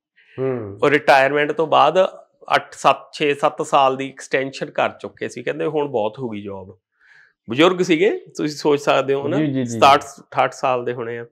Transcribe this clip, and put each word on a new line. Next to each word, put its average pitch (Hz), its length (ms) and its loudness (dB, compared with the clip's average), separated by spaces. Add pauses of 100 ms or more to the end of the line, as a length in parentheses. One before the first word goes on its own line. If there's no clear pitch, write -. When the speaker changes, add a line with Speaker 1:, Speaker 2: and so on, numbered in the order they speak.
(380)
Speaker 1:
ਹੂੰ। 117 440 -6
Speaker 2:
ਉਹ 143 80 2
ਰਿਟਾਇਰਮੈਂਟ 147 600 4
ਤੋਂ 160 140 -2
ਬਾਅਦ 143 320 4 (580)
ਅੱਠ, - 160 -6
ਸੱਤ, - 400 0
ਛੇ, 143 220 -2
ਸੱਤ 151 280 -2
ਸਾਲ 135 340 2
ਦੀ 135 120 -8
ਐਕਸਟੈਂਸ਼ਨ 135 640 -6
ਕਰ 120 200 -2 (100)
ਚੁੱਕੇ 110 280 -10
ਸੀ। 123 140 -14
ਕਹਿੰਦੇ 147 220 -6
"ਹੁਣ 151 240 -4
ਬਹੁਤ 110 300 -4
ਹੋ 127 100 -8
ਗਈ 104 140 -10
ਜੌਬ।" 98 360 -16 (720)
ਬਜ਼ੁਰਗ 175 320 4
ਸੀਗੇ, 175 280 2
ਤੁਸੀਂ 156 460 -6
ਸੋਚ 143 240 0
ਸਕਦੇ 139 340 0
ਹੋ 139 140 -4
ਨਾ, 151 80 -2
Speaker 1:
ਜੀ, 151 100 0
ਜੀ, 131 180 -2
ਜੀ। 117 140 -6
Speaker 2:
ਸਤਾਹਠ, 143 260 6
ਅਠਾਹਠ - 480 -4
ਸਾਲ 127 320 -4
ਦੇ 123 80 -4
ਹੋਣੇ 117 260 -8
ਆ। 117 140 -14